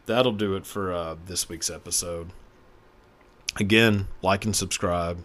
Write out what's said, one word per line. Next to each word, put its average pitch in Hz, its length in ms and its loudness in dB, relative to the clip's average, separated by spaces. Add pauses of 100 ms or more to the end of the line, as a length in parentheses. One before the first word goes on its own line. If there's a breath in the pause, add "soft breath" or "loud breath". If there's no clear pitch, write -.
that'll 123 260 4
do 101 240 0
it 92 100 -8
for, 95 260 -4
uh, 82 240 -4 (100)
this 87 220 -6
week's 82 220 -6
episode. 85 600 -6 (1300)
Again, 107 520 4 (140)
like 98 220 2
and 104 120 0
subscribe. 87 680 -2